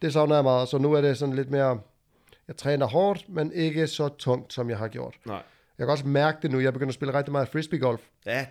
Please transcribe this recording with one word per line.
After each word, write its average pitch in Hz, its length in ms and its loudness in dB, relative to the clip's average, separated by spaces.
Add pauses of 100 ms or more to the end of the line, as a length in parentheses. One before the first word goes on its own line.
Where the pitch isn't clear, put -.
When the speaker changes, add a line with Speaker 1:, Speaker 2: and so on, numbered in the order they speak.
Speaker 1:
det 156 100 -2
savner 151 220 4
jeg 143 100 6
meget, 127 240 4
så 139 100 0
nu 147 140 2
er 147 80 6
det 139 180 2
sådan 139 160 -2
lidt 135 160 -2
mere, 131 300 2 (680)
jeg - 80 -14
træner 139 300 0
hårdt, 185 420 2
men 160 240 -4
ikke 160 340 0
så 147 220 -2
tungt, 135 440 -4
som 120 180 -4
jeg 107 80 -4
har 110 100 -4
gjort. 123 260 -10 (120)
Speaker 2:
Nej. 101 160 -8 (360)
Speaker 1:
Jeg 123 80 -4
kan 139 60 2
også 139 140 -2
mærke 143 360 2
det 156 80 -2
nu, 131 100 2
jeg 131 120 2
begynder 135 160 -2
at 123 60 -2
spille 131 200 -4
rigtig 143 180 -2
meget 139 160 0
frisbeegolf. 147 520 -2 (260)
Speaker 2:
Ja, 127 240 -4